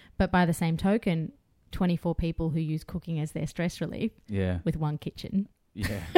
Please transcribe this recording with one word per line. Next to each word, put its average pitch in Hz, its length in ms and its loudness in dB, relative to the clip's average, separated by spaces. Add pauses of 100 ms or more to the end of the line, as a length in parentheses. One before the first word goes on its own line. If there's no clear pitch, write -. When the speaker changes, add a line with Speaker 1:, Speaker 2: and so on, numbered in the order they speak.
(180)
Speaker 1:
but 185 120 2
by 180 140 6
the 170 80 4
same 165 240 0
token, 180 560 2 (380)
twenty-four 175 440 0
people 165 360 -2
who 160 100 0
use 156 240 -2
cooking 165 340 -6
as 156 140 -4
their 160 140 -4
stress 170 340 -4
relief 214 300 -4 (180)
Speaker 2:
Yeah. 92 360 0
Speaker 1:
with 165 120 0
one 151 220 -2
kitchen - 500 -6 (240)
Speaker 2:
Yeah. - 300 -4 (160)